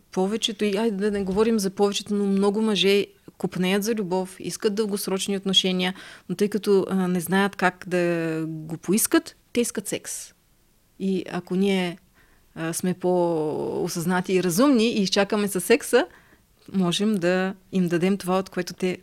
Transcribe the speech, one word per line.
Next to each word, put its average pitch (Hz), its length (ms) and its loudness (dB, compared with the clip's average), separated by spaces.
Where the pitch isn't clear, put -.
повечето, 208 520 -2
и 196 120 0
айде 220 200 0
да 208 140 0
не 202 140 -2
говорим 220 340 2
за 190 120 -2
повечето, 202 440 0
но 202 120 0
много 202 360 2
мъже 202 440 2
копнеят 185 460 0
за 226 100 0
любов, 185 460 -2
искат 196 340 -2
дългосрочни 202 600 -2
отношения, 185 580 0
но 180 60 -4
тъй 208 140 2
като, 202 420 2
а, 190 180 0
не 180 120 0
знаят 190 360 0
как - 320 0
да 165 580 0
го 160 300 -8
поискат, - 600 0
те 240 80 0
искат 226 280 -4
секс. - 460 -10
И 190 320 -2
ако 180 240 -6
ние, 190 440 0
а, 165 180 -6
сме 180 220 -2
по-осъзнати 170 1400 -2
и 180 100 2
разумни 220 460 4
и 220 140 0
изчакаме 202 460 0
със 190 160 -4
секса, 247 420 2
можем 190 420 2
да 185 400 0
им 180 160 2
дадем 175 300 2
това, 185 200 0
от 190 120 -4
което 180 240 -6
те 185 280 -4